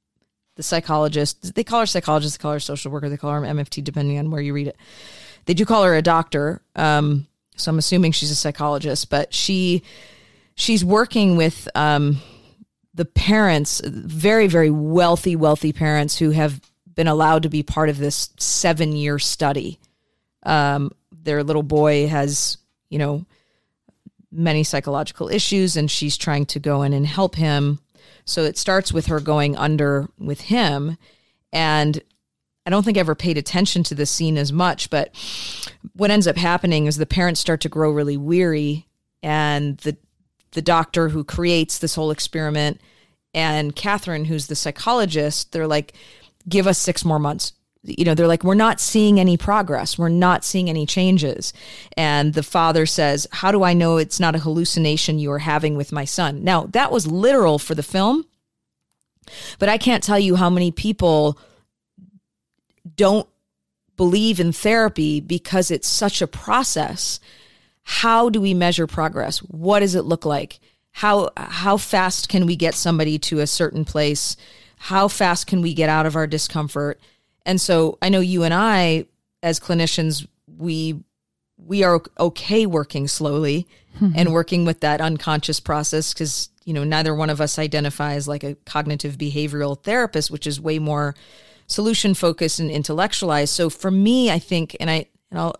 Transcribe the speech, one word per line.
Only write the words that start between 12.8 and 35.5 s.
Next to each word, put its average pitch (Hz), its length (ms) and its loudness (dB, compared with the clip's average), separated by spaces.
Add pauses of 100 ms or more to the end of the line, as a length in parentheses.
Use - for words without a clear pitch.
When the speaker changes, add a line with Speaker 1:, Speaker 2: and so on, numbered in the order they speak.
Speaker 1:
the 170 120 -4
parents, 185 800 2
very, 190 640 2
very 165 220 4
wealthy, 170 680 2
wealthy 156 340 2
parents 151 460 0
who 156 140 2
have 151 280 0 (340)
been 165 140 0
allowed 156 360 4
to 160 60 0
be 151 140 -2
part 156 240 0
of 143 100 0
this 143 400 -4
seven-year 151 800 0
study. - 640 -2 (640)
Um, 143 480 0 (180)
their 156 320 -4
little 151 220 0
boy 151 460 2
has, 143 480 -2 (320)
you 147 100 -4
know, 147 260 -4 (1040)
many 160 340 0
psychological 147 680 -4
issues, 185 480 0
and 151 120 0
she's 147 280 -4
trying 143 300 -2
to - 120 -8
go 143 220 0
in 139 100 0
and 143 160 0
help 180 280 -2
him. 143 440 0 (460)
So - 180 -2
it 151 140 -2
starts 190 340 0
with 160 160 -2
her 151 140 0
going 147 340 0
under 143 540 0 (100)
with 143 220 -8
him, 160 560 0 (560)
and 151 480 0 (640)
I 175 60 -6
don't 202 120 2
think 208 140 2
I - 20 4
ever 160 160 2
paid 165 220 -2
attention 180 460 0
to 156 120 -6
the 147 100 -2
scene 160 320 0
as 143 140 -2
much, 175 380 0
but - 260 -2 (800)